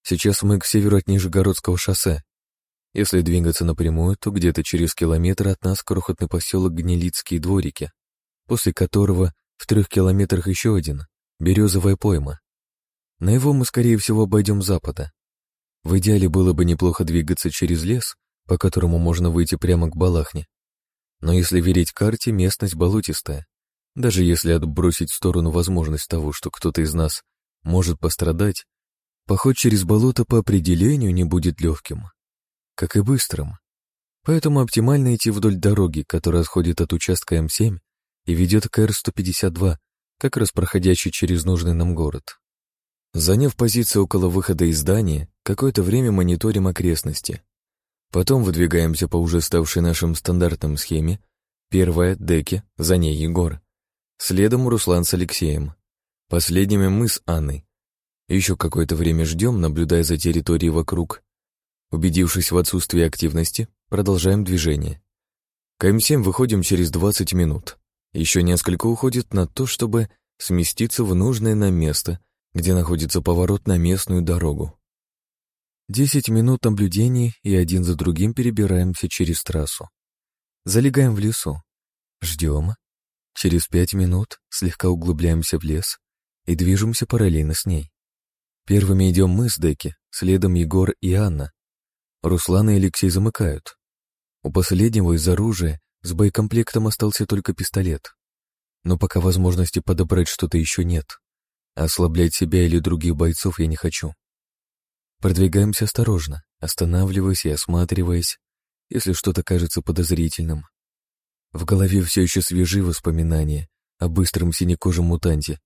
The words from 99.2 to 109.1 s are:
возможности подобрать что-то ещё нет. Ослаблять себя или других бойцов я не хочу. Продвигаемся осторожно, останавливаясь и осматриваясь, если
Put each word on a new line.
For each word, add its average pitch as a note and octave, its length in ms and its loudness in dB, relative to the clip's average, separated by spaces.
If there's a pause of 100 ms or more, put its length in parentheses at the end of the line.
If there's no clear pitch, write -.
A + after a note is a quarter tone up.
возможности F2+ 600 2
подобрать F2 480 0
что-то E2+ 300 -2
ещё D#2+ 240 -2
нет. E2+ 360 -4 (560)
Ослаблять E2+ 600 0
себя F2 300 2
или E2+ 140 2
других D#2+ 380 -2
бойцов E2 420 -2
я E2 80 0
не D#2+ 100 -2
хочу. D#2+ 360 -6 (1080)
Продвигаемся F#2+ 640 2
осторожно, F2 580 -2 (160)
останавливаясь F#2 880 0
и D#2 60 0
осматриваясь, F2 880 -2 (520)
если G#2+ 220 -2